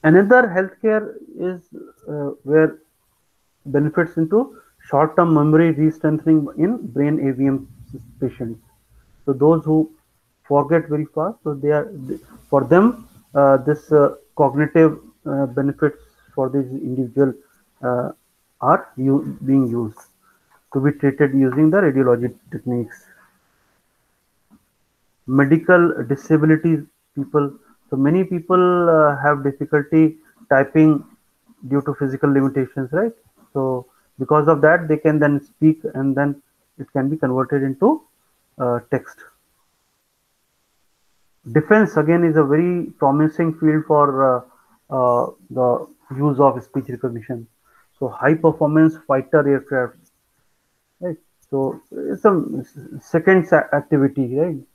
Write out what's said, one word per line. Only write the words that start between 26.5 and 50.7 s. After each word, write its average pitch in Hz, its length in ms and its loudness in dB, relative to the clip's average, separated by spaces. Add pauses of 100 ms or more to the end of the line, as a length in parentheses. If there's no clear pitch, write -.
people. 143 380 -4 (360)
So 135 80 -6
many 156 260 2
people, 180 680 0
uh, 151 280 2
have 143 260 -2
difficulty 147 760 0 (320)
typing 143 540 2 (640)
due 139 140 -2
to 139 140 -6
physical 139 360 -2
limitations, 135 600 -2
right? 208 200 -2 (420)
So 131 340 -4 (300)
because 147 300 2
of 156 140 2
that, 160 260 2
they 156 100 0
can 151 220 0
then 143 240 0
speak 156 380 0 (140)
and 135 200 -2
then 143 260 -2 (360)
it - 160 -16
can 139 160 -2
be 156 80 -4
converted 131 460 -2
into, 190 380 0 (560)
uh, 120 220 -4 (120)
text. - 260 -8 (2250)
Defense 175 460 2
again 165 260 2
is 160 140 2
a 156 60 4
very 165 420 0 (120)
promising 156 600 0
field 156 260 0
for, 135 600 0 (460)
uh, 135 40 -8
uh, 123 360 0 (180)
the 123 380 -2 (280)
use 139 240 -2
of 131 240 2
speech 131 260 -8
recognition. 117 580 -10 (520)
So 135 80 -6
high 139 280 0
performance 160 600 2 (100)
fighter 143 420 0
aircraft, 135 500 -4 (1040)